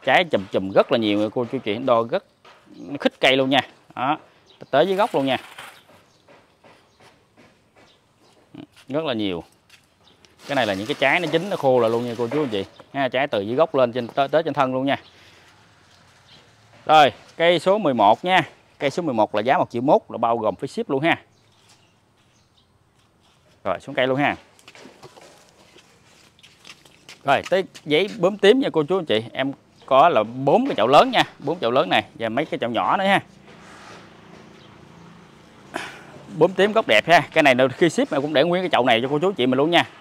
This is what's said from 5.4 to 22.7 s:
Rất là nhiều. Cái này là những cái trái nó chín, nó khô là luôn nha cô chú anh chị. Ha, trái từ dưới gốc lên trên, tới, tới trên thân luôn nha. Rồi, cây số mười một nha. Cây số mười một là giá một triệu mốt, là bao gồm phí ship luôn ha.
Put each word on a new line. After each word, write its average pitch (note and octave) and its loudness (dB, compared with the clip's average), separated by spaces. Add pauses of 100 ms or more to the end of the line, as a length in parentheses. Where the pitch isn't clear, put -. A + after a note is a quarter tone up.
Rất D3 -6
là C#3 -4
nhiều. F#2+ -4 (1040)
Cái C#3+ -4
này B2 0
là G2+ -2
những G2 -8
cái C#3+ -6
trái D3 2
nó E3 -6
chín, E3 -2
nó F3+ -6
khô C3 2
là A2+ 2
luôn A#2 -2
nha A#2+ -8
cô A#2+ -4
chú C#3+ -4
anh C#3 -4
chị. G2 -6 (280)
Ha, C#3 -4
trái B2+ -2
từ A2+ -2
dưới G#2+ -6
gốc D#3+ 0
lên B2+ 2
trên, A#2+ -6
tới, C#3 -2
tới D3+ 0
trên D3+ -6
thân C3 0
luôn C3 -4
nha. C3+ 0 (1900)
Rồi, D3 6 (240)
cây E3+ 2
số F#3+ 0
mười D#3 0
một A2 4
nha. F3+ 2 (360)
Cây C#3+ -2
số F3+ -6
mười C#3+ -4
một G#2+ 0
là G#2+ 0
giá C3+ 0
một C#3+ -2
triệu A#2+ -6
mốt, D#3 2
là A2 -12
bao A#2 0
gồm G#2+ -2
phí C#3 -10
ship - -8
luôn C3+ -2
ha. D#3+ 0 (2500)